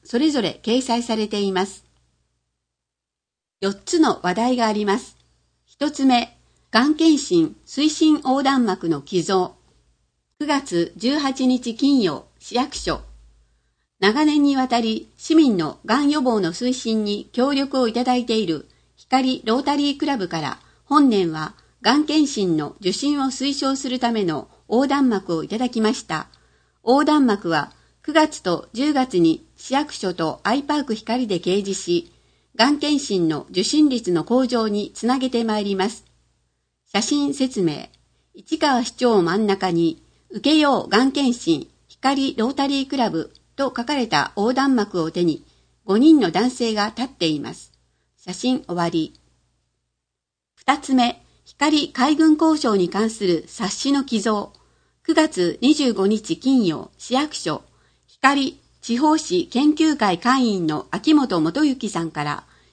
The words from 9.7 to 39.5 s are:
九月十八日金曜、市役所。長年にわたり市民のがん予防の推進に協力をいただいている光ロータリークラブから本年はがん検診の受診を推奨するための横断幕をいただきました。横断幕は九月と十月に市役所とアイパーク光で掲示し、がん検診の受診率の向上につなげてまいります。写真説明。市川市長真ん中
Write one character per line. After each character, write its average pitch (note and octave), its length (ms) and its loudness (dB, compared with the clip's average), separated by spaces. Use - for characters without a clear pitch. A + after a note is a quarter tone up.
九 D4 80 -6
月 C#4 500 -2
十 C4 220 -2
八 C4+ 260 -2
日 B3 300 0
金 C4+ 260 2
曜、 E3 260 -2
市 - 160 -10
役 C#4 200 -2
所。 - 260 -6
長 A3 260 2
年 D4+ 180 4
に C#4 120 2
わ B3+ 120 0
た A#3+ 140 0
り A3 360 -4
市 - 180 0
民 C4+ 220 6
の D#3 280 -4
が A#3+ 140 2
ん C#4+ 100 2
予 D4 120 2
防 A#3+ 180 2
の E3+ 140 0
推 B3 200 -2
進 A3 300 -2
に G#3 300 -4
協 C4+ 200 0
力 C4+ 260 -2
を A#3+ 80 2
い A3 60 -4
た A#3+ 100 -2
だ B3 120 0
い B3 100 -2
て A3 120 -2
い G#3 100 -2
る D#3 200 -6
光 B3+ 500 0
ロ A3+ 140 0
ー A3+ 40 -4
タ C#4+ 120 0
リ C#4+ 180 0
ー C#4+ 60 -16
ク D4+ 60 -4
ラ C#4+ 100 -2
ブ F#3+ 140 -4
か D#3+ 120 -6
ら C3+ 180 -8
本 C#4 240 4
年 F#3+ 220 2
は D#3 220 -8
が B3 160 4
ん D4+ 80 2
検 D4 220 2
診 F#3 280 -2
の D3 240 -4
受 F#3 140 -2
診 C#4+ 280 -2
を C4+ 40 0
推 C4+ 280 -4
奨 C4+ 220 -2
す C4+ 140 -6
る B3 100 -4
た A#3 120 0
め G#3+ 120 -2
の D#3 240 -4
横 C4 180 2
断 C#4 220 2
幕 F#3+ 260 -2
を D#3 80 -2
い D3+ 40 -10
た G#3 100 -4
だ B3 120 -2
き A3+ 120 -4
ま G#3+ 120 2
し - 100 -10
た。 - 240 -8
横 C4+ 200 4
断 D4 220 4
幕 G3+ 240 0
は D3+ 240 -2
九 D4+ 120 -6
月 D#4 280 2
と - 320 -4
十 C#4+ 200 0
月 B3+ 260 0
に D#3+ 260 2
市 - 160 -10
役 D4 200 -2
所 F#3 200 -6
と D#3+ 300 -4
ア G#3+ 100 0
イ C#4 100 -2
パ D4 120 -2
ー D4 80 -2
ク A3+ 120 -4
光 A#3 320 -4
で F3+ 120 -2
掲 F#3 220 -2
示 G3 120 -6
し、 - 380 -4
が A#3+ 140 4
ん D4 100 0
検 D4 240 -2
診 F3 240 -2
の D3+ 220 -4
受 F3+ 140 -2
診 D4+ 260 4
率 A#3 220 -2
の D#3+ 120 0
向 B3 240 2
上 A3+ 200 0
に G#3 260 -4
つ - 120 -8
な B3+ 120 2
げ B3+ 120 -2
て A#3 140 -2
ま G#3+ 160 -2
い G#3 60 -2
り G3+ 100 -2
ま F#3+ 140 0
す。 - 160 -14
写 G3+ 100 -2
真 C#4+ 320 -2
説 C4 280 -2
明。 D#3 280 -4
市 D#4 240 -8
川 C4 260 0
市 - 100 -10
長 A3+ 280 2
真 E3+ 160 0
ん A3 100 0
中 G3 240 -2